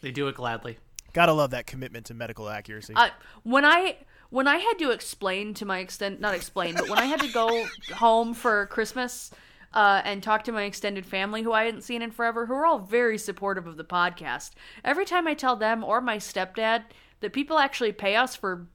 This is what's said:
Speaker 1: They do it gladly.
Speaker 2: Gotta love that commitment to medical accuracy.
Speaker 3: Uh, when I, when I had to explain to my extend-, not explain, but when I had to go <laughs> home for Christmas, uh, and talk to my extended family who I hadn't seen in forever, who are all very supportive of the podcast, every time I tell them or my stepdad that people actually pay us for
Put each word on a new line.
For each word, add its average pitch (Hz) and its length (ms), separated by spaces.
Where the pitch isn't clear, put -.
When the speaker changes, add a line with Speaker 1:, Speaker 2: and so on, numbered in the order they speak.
Speaker 1:
They 139 100
do 139 160
it 135 80
gladly. 117 440
Speaker 2:
Gotta 170 200
love 147 200
that 123 160
commitment 120 380
to 120 80
medical 113 340
accuracy. 107 480
Speaker 3:
Uh, 226 140
when 262 200
I, 339 340
when 269 180
I 294 80
had 427 240
to 294 100
explain 202 640
to 214 100
my 190 140
extend-, 190 400
not 202 160
explain, 175 400
but - 140
when 214 100
I 226 60
had 285 160
to 285 100
go 226 360
<laughs> - 160
home 226 400
for 208 320
Christmas, 240 640
uh, 202 300
and 202 160
talk 214 240
to 233 80
my 214 120
extended 202 420
family 202 360
who 226 100
I 220 140
hadn't 233 160
seen 233 200
in 233 80
forever, 233 360
who 233 80
are 294 120
all 302 140
very 220 360
supportive 190 520
of 160 80
the 165 80
podcast, 175 680
every 311 200
time 349 240
I 294 60
tell 262 200
them 220 300
or 220 160
my 240 180
stepdad 220 640
that 208 120
people 294 280
actually 262 320
pay 202 240
us 254 180
for 180 400